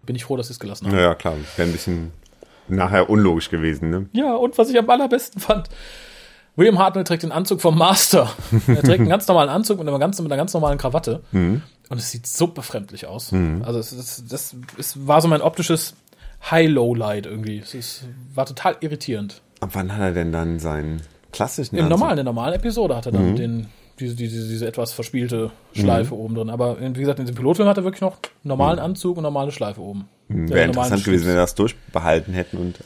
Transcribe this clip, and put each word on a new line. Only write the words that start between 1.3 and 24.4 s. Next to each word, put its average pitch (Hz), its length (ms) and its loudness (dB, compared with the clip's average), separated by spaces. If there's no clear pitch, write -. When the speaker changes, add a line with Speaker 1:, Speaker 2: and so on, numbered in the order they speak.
Speaker 2:
Wäre 87 140 0
ein - 20 -2
bisschen 82 400 -6
nachher 92 440 4
unlogisch 95 400 4
gewesen, 80 400 0
ne? 95 220 -2
Speaker 1:
Ja, 254 220 0
und 240 220 0
was 240 120 4
ich 247 100 4
am 226 100 0
allerbesten 254 500 2
fand, 202 300 -2
William 190 240 6
Hartnell 190 240 4
trägt 165 200 -2
den 156 80 -6
Anzug 180 300 -2
vom 160 160 6
Master. 165 540 6
Er 120 160 6
trägt 170 180 8
einen 180 80 6
ganz 202 180 2
normalen 160 220 6
Anzug 202 300 0
mit 156 80 -4
einer 139 120 0
ganz, 180 200 0
mit 160 120 -4
einer 135 60 0
ganz 165 160 -2
normalen 147 260 0
Krawatte. - 420 -2
Speaker 2:
Mhm. 95 300 2
Speaker 1:
Und 123 80 -6
es 117 120 -6
sieht 117 160 -12
so - 220 0
befremdlich - 580 -10
aus. 104 280 -10
Speaker 2:
Mhm. 90 320 0
Speaker 1:
Also 117 140 -2
es, 113 120 -8
es, 123 360 -12
das, 127 280 -10
es 139 280 -8
war 147 140 8
so 165 60 2
mein 156 140 4
optisches - 540 0
High-Low-Light 120 720 2
irgendwie. 107 340 -8
Es - 140 -16
ist, 120 300 -12
war 131 120 -2
total 139 360 -4
irritierend. 127 600 -8
Speaker 2:
Ab 95 120 -8
wann 95 200 -4
hat 104 80 -4
er 95 100 0
denn 85 220 -2
dann 82 260 -2
seinen 78 420 -4
klassischen 156 460 -4
Speaker 1:
Im 165 80 2
Speaker 2:
Anzug? 170 140 2
Speaker 1:
normalen, 302 120 2
in 180 60 0
der 127 160 -4
normalen 123 200 -4
Episode 202 440 -2
hat 117 80 -8
er 120 80 -4
dann 95 180 2
Speaker 2:
Mhm. 107 60 0
Speaker 1:
den, 117 300 -4
diese, 123 180 -8
diese, 113 340 -8